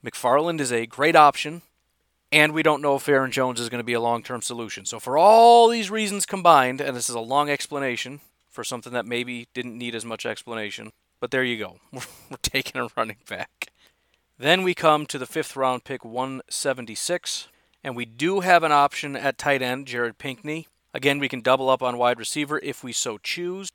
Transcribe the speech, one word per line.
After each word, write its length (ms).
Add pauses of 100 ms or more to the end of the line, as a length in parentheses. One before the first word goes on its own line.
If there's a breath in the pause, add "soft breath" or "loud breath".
McFarland 560
is 100
a 160
great 300
option, 460 (680)
and 240
we 80
don't 180
know 140
if 140
Aaron 240
Jones 260
is 100
gonna 140
be 100
a 80
long-term 400
solution. 460
So 140
for 180
all 500
these 220
reasons 360
combined, 540
and 160
this 140
is 60
a 40
long 300
explanation 720 (300)
for 120
something 300
that 120
maybe 480
didn't 240
need 200
as 80
much 200
explanation, 680 (260)
but 140
there 100
you 160
go. 260
<laughs> 80
We're, 100 (280)
we're 100
taking 400
a 160
running 200 (120)
back. 440 (680)
Then 240
we 120
come 320
to 120
the 80
fifth 300
round 260
pick, 220
one 440
seventy-six, 1000 (340)
and 140
we 80
do 360
have 220
an 80
option 460
at 220
tight 220
end, 280
Jared 300
Pinkney. 500 (240)
Again, 260
we 100
can 120
double 280
up 140
on 160
wide 220
receiver 420
if 220
we 80
so 260
choose. 560